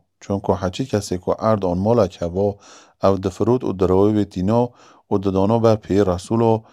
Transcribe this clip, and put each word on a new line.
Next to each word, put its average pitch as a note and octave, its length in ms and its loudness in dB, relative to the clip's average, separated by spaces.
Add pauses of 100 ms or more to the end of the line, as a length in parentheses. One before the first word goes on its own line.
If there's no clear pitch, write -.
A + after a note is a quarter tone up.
(200)
چون G2+ 200 -6
که G2+ 120 0
هچی F#2 320 -4
کسی G2+ 340 -4
که - 260 -4
ارد G#2+ 200 0
آن F2+ 140 -2
مالک G2+ 440 0
هوا، F#2+ 320 -2 (480)
او G2 140 4
دفرود G2+ 480 -2
و - 80 -2
دروی F#2+ 400 2
به G#2 120 0
تینا G#2+ 460 -2 (400)
و G#2 80 0
ددانا G2 400 0
بر A2+ 180 4
پی G2+ 240 0
رسول F#2+ 400 0
و A2+ 220 2 (100)